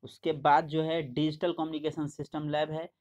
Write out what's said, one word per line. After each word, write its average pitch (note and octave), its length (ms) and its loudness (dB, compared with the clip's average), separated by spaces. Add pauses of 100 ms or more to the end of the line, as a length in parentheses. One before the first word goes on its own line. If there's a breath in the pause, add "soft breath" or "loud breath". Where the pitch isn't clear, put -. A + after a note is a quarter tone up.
उसके D#3+ 300 -6
बाद D3 340 6
जो D#3 160 0
है D#3+ 200 0
डिजिटल D3+ 500 0
कम्युनिकेशन D#3 540 -4
सिस्टम D3+ 420 -6
लैब D3+ 220 0
है D#3+ 200 -6 (100)